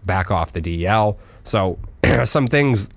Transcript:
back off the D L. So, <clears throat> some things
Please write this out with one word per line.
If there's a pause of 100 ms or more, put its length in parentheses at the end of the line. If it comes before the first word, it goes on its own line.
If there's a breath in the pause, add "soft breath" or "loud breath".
back
off
the
D
L. (240 soft breath)
So, (260)
<clears throat>
some
things